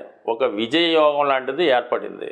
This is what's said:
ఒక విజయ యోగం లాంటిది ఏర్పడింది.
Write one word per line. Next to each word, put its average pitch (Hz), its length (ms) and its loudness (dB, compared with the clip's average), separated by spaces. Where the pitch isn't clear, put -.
ఒక 117 120 -2
విజయ 143 280 0
యోగం 147 320 2
లాంటిది 135 320 -2
ఏర్పడింది. 104 560 -4